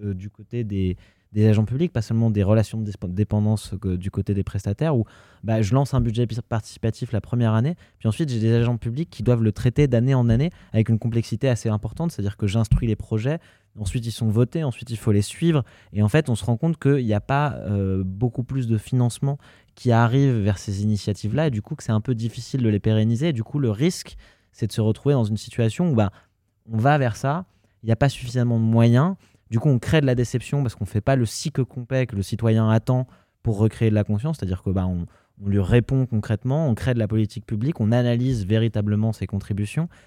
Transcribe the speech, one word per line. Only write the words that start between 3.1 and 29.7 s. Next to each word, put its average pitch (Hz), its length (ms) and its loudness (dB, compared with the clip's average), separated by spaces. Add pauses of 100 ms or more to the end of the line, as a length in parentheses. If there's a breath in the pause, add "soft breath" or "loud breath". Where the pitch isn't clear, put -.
dépendance 104 680 0
que 92 160 -2
du 90 140 -4
côté 101 220 -4
des 98 100 0
prestataires, 104 540 -2
où, 113 80 2 (400 loud breath)
bah, 110 160 0
je 104 140 0
lance 135 180 2
un 131 80 2
budget 117 260 0
pis-, 110 220 -6
participatif - 640 -4
la 104 80 0
première 117 320 0
année, 127 240 2 (220 soft breath)
puis - 100 -2
ensuite 139 220 -2
j'ai 117 100 -2
des 113 140 4
agents 117 240 2
publics 123 320 -6
qui - 120 -12
doivent 120 200 2
le 107 100 2
traiter 143 340 2
d'année 123 280 2
en 120 160 4
année 135 200 2 (220 loud breath)
avec 110 160 2
une 110 100 4
complexité 117 500 -2
assez 117 200 -2
importante, 110 420 -4
c'est-à-dire 101 280 -6
que 104 80 -2
j'instruis 110 420 0
les 107 80 0
projets, 120 420 -4 (400 soft breath)
ensuite 113 280 -6
ils 117 60 -6
sont 113 160 -2
votés, 123 360 0
ensuite 120 260 -6
il 113 60 -6
faut 110 160 0
les 101 100 4
suivre, 160 400 0 (300 loud breath)
et 127 100 0
en 107 60 4
fait 156 220 2
on 117 40 2
se - 100 -6
rend 117 120 0
compte 160 220 -2
qu'il 139 260 2
n'y 107 80 0
a 104 80 0
pas, 143 360 -2
euh, 95 460 -2
beaucoup 107 400 -4
plus 131 240 -4
de 113 120 2
financement 127 600 -2 (360 soft breath)
qui - 180 0
arrive 120 440 4
vers 101 220 0
ces 101 240 -6
initiatives-là, 107 640 -2
et - 20 0
du 107 100 -4
coup 147 160 -10
que - 80 -16
c'est 117 80 -2
un 110 80 2
peu 127 140 -2
difficile 117 480 -6
de 117 60 2
les 104 120 2
pérenniser, 113 480 2
et 165 40 0
du 110 120 -4
coup - 140 -6
le 131 120 0
risque 131 460 -4 (360 soft breath)
c'est - 160 -6
de - 40 -8
se - 80 -2
retrouver 110 340 2
dans 120 100 2
une 107 120 -2
situation 120 540 -2
où, 139 40 2
bah, 107 160 2 (600 soft breath)
on 110 60 0
va 139 180 4
vers 123 200 0
ça, 151 280 -4 (380)
il 110 40 -8
n'y 113 60 2
a 110 40 4
pas 139 120 4
suffisamment 120 500 0
de 113 60 2
moyens, 117 520 4 (320 soft breath)
du 113 120 -2
coup, 156 80 2
on 131 100 4